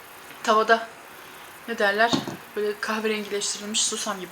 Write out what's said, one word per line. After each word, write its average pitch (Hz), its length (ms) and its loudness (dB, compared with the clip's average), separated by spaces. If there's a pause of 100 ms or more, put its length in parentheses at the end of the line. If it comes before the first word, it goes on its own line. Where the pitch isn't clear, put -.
(440)
tavada, 220 440 6 (800)
ne 233 100 -4
derler, 208 340 4 (440)
böyle 208 240 0
kahverengileştirilmiş 208 1000 -2
susam 214 380 -2
gibi 175 120 -10